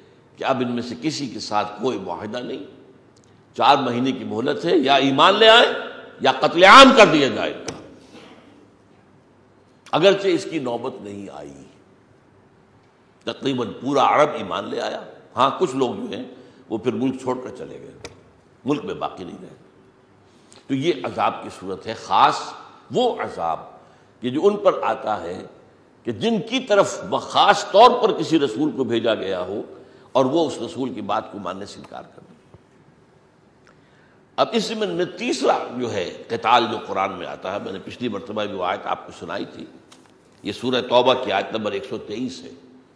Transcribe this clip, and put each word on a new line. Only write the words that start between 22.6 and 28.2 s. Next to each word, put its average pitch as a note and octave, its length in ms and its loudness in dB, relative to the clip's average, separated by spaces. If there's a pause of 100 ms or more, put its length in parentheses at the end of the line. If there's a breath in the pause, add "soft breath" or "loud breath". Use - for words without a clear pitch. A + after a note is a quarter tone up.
وہ A3+ 300 0
عذاب E2+ 380 -4 (640 soft breath)
کہ B2 80 -4
جو C3 140 -4
ان G3+ 140 4
پر - 160 4 (100)
آتا G#2+ 400 -4
ہے F#2+ 220 -10 (580)
کہ A#2+ 80 -6
جن F#3 380 -2
کی C4 100 -2
طرف G3+ 420 2 (200)
خاص - 500 2
طور A3+ 320 8
پر G3 100 2
کسی D#3+ 260 0